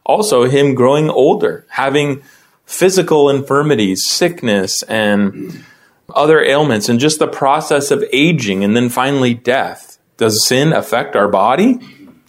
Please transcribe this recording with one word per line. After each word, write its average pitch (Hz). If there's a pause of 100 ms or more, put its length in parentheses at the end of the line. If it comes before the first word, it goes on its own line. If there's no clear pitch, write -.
also 156
him 139
growing 139
older, 131
having 139 (440)
physical 165
infirmities, 135
sickness, 113
and 101 (520)
other 151
ailments, 135
and 117
just 151
the 160
process 143
of -
aging 123
and 104
then 120
finally 127
death. 113 (180)
Does 107
sin 143
affect 123
our 104
body? 131 (500)